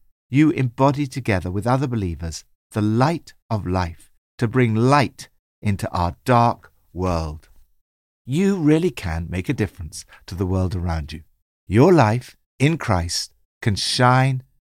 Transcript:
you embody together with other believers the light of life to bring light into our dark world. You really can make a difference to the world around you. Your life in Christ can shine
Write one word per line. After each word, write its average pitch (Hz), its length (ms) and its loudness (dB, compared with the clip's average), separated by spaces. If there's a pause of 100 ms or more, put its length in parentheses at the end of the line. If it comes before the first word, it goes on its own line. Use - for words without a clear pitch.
(300)
you 147 200 4
embody 131 580 0
together 95 440 -4
with 101 160 -4
other 135 200 0
believers 85 580 -6 (260)
the 107 100 -2
light 120 520 -2 (160)
of 98 180 -4
life 90 440 -4 (260)
to 123 100 -2
bring 117 280 2
light 127 540 0 (320)
into 101 300 -4
our 87 340 -2
dark 120 480 2 (200)
world. 82 560 -4 (760)
You 196 320 0
really 165 340 2
can 85 380 -6
make 90 200 -6
a 147 40 0
difference - 520 -6 (200)
to - 100 -14
the 95 100 -2
world 92 300 -2
around 82 380 -6
you. 80 100 -16 (440)
Your 135 260 6
life 120 420 2 (240)
in 156 180 2
Christ 87 560 -4 (280)
can 104 140 -2
shine 131 680 2 (260)